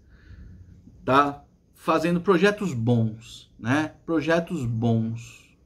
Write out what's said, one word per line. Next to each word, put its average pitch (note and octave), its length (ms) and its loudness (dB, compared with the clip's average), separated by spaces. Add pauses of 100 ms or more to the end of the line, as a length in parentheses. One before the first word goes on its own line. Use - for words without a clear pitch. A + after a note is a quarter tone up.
(1040)
tá? C#3 400 2 (300)
Fazendo E3 460 0
projetos F#3+ 520 2
bons, A2+ 840 -2
né? D3 340 -2 (120)
Projetos E3 600 -2
bons. A2+ 840 -2 (200)